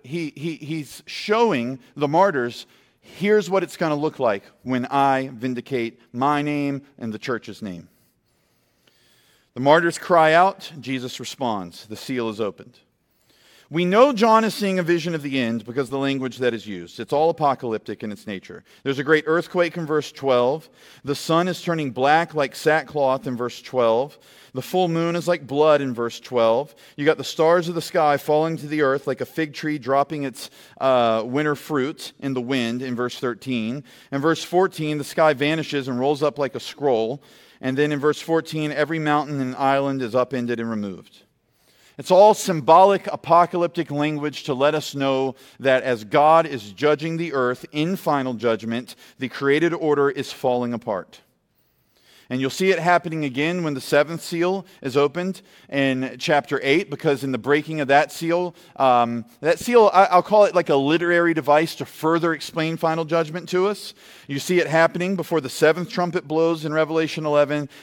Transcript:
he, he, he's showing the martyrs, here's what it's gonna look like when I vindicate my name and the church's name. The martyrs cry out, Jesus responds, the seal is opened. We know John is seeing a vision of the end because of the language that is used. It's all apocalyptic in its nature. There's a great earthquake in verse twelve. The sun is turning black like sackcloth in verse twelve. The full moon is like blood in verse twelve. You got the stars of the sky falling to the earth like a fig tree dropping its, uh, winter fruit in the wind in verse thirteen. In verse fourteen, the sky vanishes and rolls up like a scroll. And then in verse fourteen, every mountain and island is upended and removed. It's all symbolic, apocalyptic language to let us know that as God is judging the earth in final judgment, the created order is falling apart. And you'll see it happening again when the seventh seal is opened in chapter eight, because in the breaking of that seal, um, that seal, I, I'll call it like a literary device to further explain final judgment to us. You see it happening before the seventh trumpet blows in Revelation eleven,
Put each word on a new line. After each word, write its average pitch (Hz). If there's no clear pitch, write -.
he, 151
he, 156
he's 151
showing 175
the 143
martyrs, 147
here's 208
what 190
it's 165
gonna 160
look 147
like 110
when 127
I 135
vindicate 120
my 143
name 143
and 113
the 107
church's 113
name. 90
The 120
martyrs 165
cry 160
out, 185
Jesus 127
responds, 98
the 107
seal 120
is 104
opened. 110
We 160
know 226
John 220
is 208
seeing 190
a 180
vision 170
of 156
the 135
end 113
because 123
of 113
the 139
language 135
that 123
is 104
used. 87
It's 113
all 156
apocalyptic 123
in 107
its -
nature. 92
There's 135
a 147
great 151
earthquake 170
in 170
verse 151
twelve. 135
The 139
sun 165
is 180
turning 160
black 143
like 143
sackcloth 139
in 127
verse 120
twelve. 123
The 127
full 185
moon 165
is 170
like 165
blood 147
in 135
verse 117
twelve. 120
You 143
got 151
the 135
stars 165
of 175
the 165
sky 151
falling 156
to 139
the 151
earth 135
like 131
a 123
fig 156
tree 151
dropping 143
its, 131
uh, 120
winter 143
fruit 139
in 139
the 127
wind 120
in 131
verse 120
thirteen. 123
In 139
verse 160
fourteen, 160
the 143
sky 156
vanishes 147
and 127
rolls 139
up 143
like 139
a 123
scroll. 127
And 131
then 147
in 143
verse 147
fourteen, 160
every 151
mountain 147
and 127
island 139
is 113
upended 123
and 117
removed. 104
It's 135
all 202
symbolic, 185
apocalyptic 170
language 147
to 139
let 139
us 151
know 135
that 131
as 120
God 151
is 110
judging 151
the 165
earth 127
in 160
final 135
judgment, 117
the 131
created 151
order 147
is 139
falling 123
apart. 104
And 127
you'll 131
see 190
it 170
happening 165
again 147
when 156
the 135
seventh 147
seal 180
is 131
opened 160
in 131
chapter 147
eight, 143
because 143
in 135
the 127
breaking 151
of 131
that 143
seal, 170
um, 120
that 156
seal, 233
I, 190
I'll 180
call 208
it 160
like 175
a 156
literary 170
device 156
to 139
further 165
explain 160
final 165
judgment 165
to 180
us. 208
You 139
see 180
it 151
happening 165
before 165
the 131
seventh 160
trumpet 175
blows 160
in 151
Revelation 156
eleven, 147